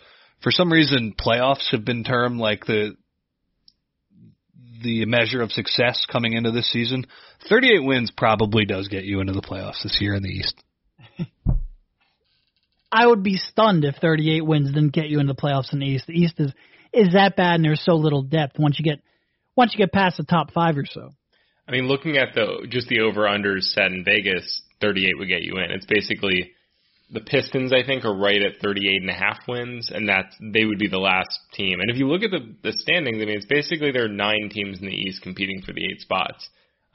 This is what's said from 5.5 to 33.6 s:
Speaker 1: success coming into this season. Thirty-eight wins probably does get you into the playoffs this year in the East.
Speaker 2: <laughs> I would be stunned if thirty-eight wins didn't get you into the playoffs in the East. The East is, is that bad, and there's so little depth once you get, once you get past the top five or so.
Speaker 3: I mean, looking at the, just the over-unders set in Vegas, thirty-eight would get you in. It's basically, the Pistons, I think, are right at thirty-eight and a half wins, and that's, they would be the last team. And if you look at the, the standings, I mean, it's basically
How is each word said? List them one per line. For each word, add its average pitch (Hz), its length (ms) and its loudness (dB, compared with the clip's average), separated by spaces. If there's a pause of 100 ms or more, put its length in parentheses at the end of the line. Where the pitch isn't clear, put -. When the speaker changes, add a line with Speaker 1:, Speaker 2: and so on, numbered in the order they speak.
Speaker 1:
success - 600 -2
coming 117 240 0
into 117 180 0
this 117 180 -2
season. 123 360 -4 (420)
Thirty-eight 226 340 4
wins 127 340 0
probably 110 500 2
does 98 200 -4
get 98 180 -6
you 98 160 -2
into 95 120 -2
the 95 100 -4
playoffs 95 400 -10
this - 180 -4
year 101 140 0
in 98 80 -2
the 95 60 -6
East. 95 340 -6 (560)
Speaker 2:
<laughs> 170 80 -4 (1700)
I 226 140 6
would 233 180 6
be 196 120 2
stunned 196 480 2
if 143 120 -2
thirty-eight 160 500 2
wins 147 260 2
didn't 147 200 4
get 156 160 -2
you 147 100 0
into 139 140 2
the 131 80 -8
playoffs 139 320 0
in 143 80 -4
the 139 60 -4
East. 131 200 -2
The 165 80 -12
East 170 240 2
is, 143 140 -2 (400)
is 196 200 6
that 196 240 4
bad, 175 200 4
and 160 80 4
there's 151 200 2
so 180 100 6
little 151 280 2
depth 143 360 -2
once 151 200 2
you 151 60 -6
get, 147 160 -2 (560)
once 247 160 4
you - 60 -4
get 190 140 2
past 190 240 2
the 156 80 -6
top 160 280 0
five 165 240 2
or 139 100 -4
so. - 240 -16 (580)
Speaker 3:
I 131 40 -6
mean, 127 140 -2
looking 139 300 -2
at 123 180 0
the, 104 340 -2
just 117 200 -6
the 113 120 0
over-unders 101 600 0
set 95 300 0
in 90 120 -8
Vegas, 98 580 0 (180)
thirty-eight 95 380 0
would 95 100 -6
get 87 140 0
you 87 160 -6
in. 90 120 -4
It's 95 160 -8
basically, 98 640 0 (600)
the 113 80 -8
Pistons, 131 520 -2
I 127 140 4
think, 131 180 -4
are 104 120 -2
right 101 260 2
at 98 180 -4
thirty-eight 98 400 0
and 92 100 -4
a 90 40 -6
half 101 320 -2
wins, 120 480 -8
and 107 140 -2
that's, 95 320 -2
they 110 240 0
would 104 160 -2
be 101 80 0
the 92 100 -2
last 92 320 0 (240)
team. 95 260 -2
And 113 120 -2
if 120 40 -6
you 135 120 0
look 185 160 0
at 196 80 -4
the, 117 320 -8
the 107 80 -4
standings, 131 500 -2
I - 20 -2
mean, 107 120 -2
it's 101 100 -10
basically 147 460 -2